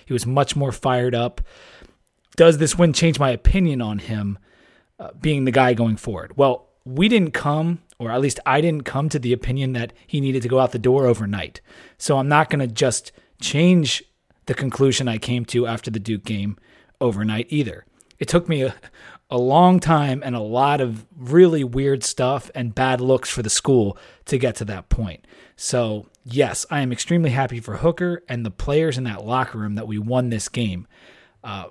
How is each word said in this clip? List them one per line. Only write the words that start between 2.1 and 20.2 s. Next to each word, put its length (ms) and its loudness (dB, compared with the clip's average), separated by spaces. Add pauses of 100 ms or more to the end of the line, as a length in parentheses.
Does 220 6
this 180 0
win 160 4
change 260 2
my 120 2
opinion 500 2
on 180 -4
him, 400 -6 (580)
uh, 120 -16 (100)
being 240 0
the 80 0
guy 220 4
going 240 0
forward? 400 -8
Well, 320 2 (160)
we 240 0
didn't 240 2
come, 480 -2 (180)
or 100 -6
at 120 0
least 240 -2
I 160 2
didn't 240 -2
come 240 -4
to 100 -2
the 140 0
opinion 400 -4
that 180 -6 (160)
he 140 -2
needed 220 -2
to 60 -4
go 100 4
out 120 2
the 80 -6
door 280 4
overnight. 520 -2 (380)
So 220 0
I'm 100 -2
not 200 4
gonna 180 -2
just 440 -2 (300)
change 600 2 (440)
the 80 -4
conclusion 560 0
I 80 -4
came 280 -4
to 220 -2
after 240 -6
the 80 -6
Duke 240 -6
game 340 -6 (440)
overnight 480 -2
either. 360 -4 (320)
It 120 -6
took 180 2
me 140 -2
a, 120 -2 (560)
a 80 -2
long 440 6
time 420 0